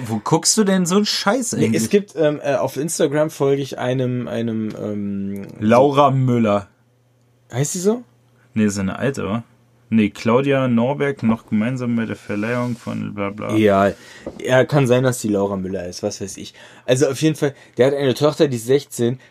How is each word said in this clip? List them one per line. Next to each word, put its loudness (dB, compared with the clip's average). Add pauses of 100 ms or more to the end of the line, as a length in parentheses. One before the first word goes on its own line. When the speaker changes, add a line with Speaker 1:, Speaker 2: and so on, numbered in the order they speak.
Speaker 1:
wo -4
guckst 2
du 6
denn 2
so 0
einen 2
Scheiß -2
Speaker 2:
Nee, 0
Speaker 1:
eigentlich? 2
Speaker 2:
es -2
gibt, 0
ähm, 2
äh, 0
auf -2
Instagram 0
folge 0
ich -8
einem, -2
einem, -4 (100)
ähm, -6 (120)
Speaker 1:
Laura 4
Müller. 2 (840)
Speaker 2:
Heißt -4
sie -8
so? 0 (500)
Speaker 1:
Nee, 2
ist -2
eine -4
alte, -2
oder? -4 (500)
Nee, 4
Claudia 2
Norberg 0
noch -2
gemeinsam -2
bei -2
der -6
Verleihung -6
von -10
bla -6
bla. -6
Speaker 2:
Ja, 4 (500)
ja, 2
kann 2
sein, 4
dass 0
die -4
Laura 0
Müller -6
ist, -12
was -6
weiß -10
ich. -16 (320)
Also 4
auf -4
jeden 2
Fall, -2 (240)
der 6
hat 2
eine 2
Tochter, 2
die -2
ist -8
sechzehn, 0 (120)